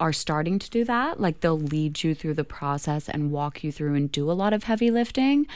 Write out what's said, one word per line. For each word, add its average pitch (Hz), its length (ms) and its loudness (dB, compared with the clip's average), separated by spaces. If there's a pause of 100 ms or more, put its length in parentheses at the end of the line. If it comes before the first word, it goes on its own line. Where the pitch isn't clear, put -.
are 160 120 2
starting 165 460 0
to - 100 -12
do 233 140 2
that. 247 380 0
Like, 175 180 0
they'll 165 200 2
lead 151 440 -2
you 160 100 2
through 156 200 -2
the 151 100 -2
process 147 640 -4
and 147 240 -2
walk 143 320 -4
you 151 80 -4
through 147 240 -2
and 143 160 0
do 147 180 -2
a 175 40 2
lot 196 200 2
of 214 120 0
heavy 233 260 2
lifting, 269 640 2